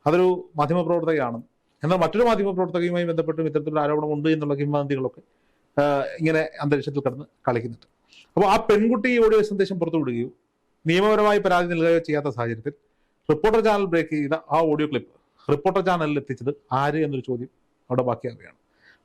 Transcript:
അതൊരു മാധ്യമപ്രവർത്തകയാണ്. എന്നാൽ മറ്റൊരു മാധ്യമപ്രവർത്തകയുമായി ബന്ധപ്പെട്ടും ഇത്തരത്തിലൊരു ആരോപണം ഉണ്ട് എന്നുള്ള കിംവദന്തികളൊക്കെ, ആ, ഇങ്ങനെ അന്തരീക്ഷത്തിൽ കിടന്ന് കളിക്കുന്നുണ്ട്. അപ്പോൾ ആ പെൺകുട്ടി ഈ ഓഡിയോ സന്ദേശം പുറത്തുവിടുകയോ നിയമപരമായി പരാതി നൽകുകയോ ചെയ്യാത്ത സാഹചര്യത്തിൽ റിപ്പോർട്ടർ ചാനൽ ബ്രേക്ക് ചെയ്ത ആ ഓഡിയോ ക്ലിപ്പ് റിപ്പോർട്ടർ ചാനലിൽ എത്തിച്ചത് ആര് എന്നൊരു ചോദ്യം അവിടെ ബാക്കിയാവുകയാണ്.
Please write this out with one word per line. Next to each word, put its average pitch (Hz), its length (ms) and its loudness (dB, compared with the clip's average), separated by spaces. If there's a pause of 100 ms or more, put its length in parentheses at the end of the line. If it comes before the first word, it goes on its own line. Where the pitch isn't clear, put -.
അതൊരു 180 200 4 (300)
മാധ്യമപ്രവർത്തകയാണ്. 160 840 0 (440)
എന്നാൽ 175 200 0
മറ്റൊരു 180 220 2
മാധ്യമപ്രവർത്തകയുമായി 180 800 0
ബന്ധപ്പെട്ടും 160 460 -2
ഇത്തരത്തിലൊരു 151 340 -2
ആരോപണം 151 280 -2
ഉണ്ട് 147 160 -2
എന്നുള്ള 151 260 0
കിംവദന്തികളൊക്കെ, 143 680 -4 (540)
ആ, 143 80 2 (360)
ഇങ്ങനെ 156 220 2 (180)
അന്തരീക്ഷത്തിൽ 143 400 -2
കിടന്ന് 139 240 -6 (240)
കളിക്കുന്നുണ്ട്. 117 380 -4 (500)
അപ്പോൾ 190 160 4
ആ 220 40 4 (120)
പെൺകുട്ടി 220 400 2
ഈ 247 160 2
ഓഡിയോ 214 180 4
സന്ദേശം 196 360 -2
പുറത്തുവിടുകയോ 139 500 -2 (560)
നിയമപരമായി 208 540 4
പരാതി 180 280 2
നൽകുകയോ 170 320 2
ചെയ്യാത്ത 147 380 -2
സാഹചര്യത്തിൽ 117 380 -6 (540)
റിപ്പോർട്ടർ 208 380 4
ചാനൽ 208 180 2
ബ്രേക്ക് 165 260 0
ചെയ്ത 151 260 -2 (160)
ആ 156 60 2 (120)
ഓഡിയോ 151 200 0
ക്ലിപ്പ് 127 200 -6 (420)
റിപ്പോർട്ടർ 180 360 0
ചാനലിൽ 156 300 0
എത്തിച്ചത് 131 320 -6 (220)
ആര് 143 320 0
എന്നൊരു 139 240 -6
ചോദ്യം 123 220 -6 (400)
അവിടെ 127 120 0
ബാക്കിയാവുകയാണ്. 120 560 -8 (460)